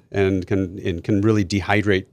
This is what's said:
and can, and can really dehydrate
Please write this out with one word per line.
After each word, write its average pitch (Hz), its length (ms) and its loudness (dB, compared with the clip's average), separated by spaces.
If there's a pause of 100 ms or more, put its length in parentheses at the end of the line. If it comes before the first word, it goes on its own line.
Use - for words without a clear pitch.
(120)
and 95 340 0
can, 95 400 -2
and 90 180 -4
can 107 180 0
really 107 220 2
dehydrate 98 680 0